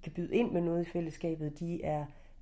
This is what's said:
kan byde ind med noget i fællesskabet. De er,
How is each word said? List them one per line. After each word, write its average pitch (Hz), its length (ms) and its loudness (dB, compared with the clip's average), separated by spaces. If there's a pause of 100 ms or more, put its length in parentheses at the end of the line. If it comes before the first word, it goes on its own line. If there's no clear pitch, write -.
kan 156 100 -8
byde - 220 0
ind 233 180 6
med 175 80 4
noget 170 260 4
i 170 40 -8
fællesskabet. 160 680 -2
De 170 240 -2
er, 151 220 0 (360)